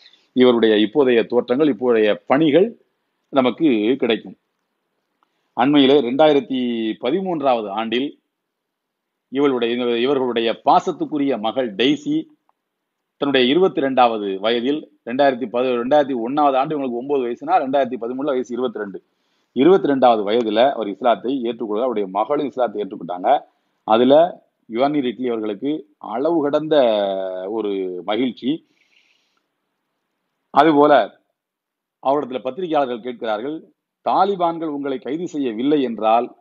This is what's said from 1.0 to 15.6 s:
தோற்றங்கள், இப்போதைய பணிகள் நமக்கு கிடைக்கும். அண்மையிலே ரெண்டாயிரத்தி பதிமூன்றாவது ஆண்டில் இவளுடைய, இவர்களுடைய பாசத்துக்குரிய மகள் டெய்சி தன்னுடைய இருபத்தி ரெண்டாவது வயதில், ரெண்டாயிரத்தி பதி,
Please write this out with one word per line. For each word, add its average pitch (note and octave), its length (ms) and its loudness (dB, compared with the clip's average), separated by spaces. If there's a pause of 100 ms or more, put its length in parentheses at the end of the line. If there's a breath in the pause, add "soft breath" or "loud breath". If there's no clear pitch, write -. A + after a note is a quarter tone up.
தோற்றங்கள், B2 480 0
இப்போதைய A2 400 2 (140)
பணிகள் D#3+ 500 2 (520)
நமக்கு B2+ 720 2
கிடைக்கும். G#2+ 360 -2 (1200)
அண்மையிலே C#3 440 6
ரெண்டாயிரத்தி C3+ 600 2 (420)
பதிமூன்றாவது C#3 680 -2
ஆண்டில் A2+ 520 -4 (1080)
இவளுடைய, B2 680 0
இவர்களுடைய A#2+ 680 -2
பாசத்துக்குரிய C#3+ 720 0
மகள் A2+ 360 -4
டெய்சி C#3+ 520 -2 (920)
தன்னுடைய C3+ 340 2
இருபத்தி F3 300 2
ரெண்டாவது A#2 580 0
வயதில், A#2+ 520 -2 (140)
ரெண்டாயிரத்தி B2+ 400 0
பதி, A#2+ 220 -2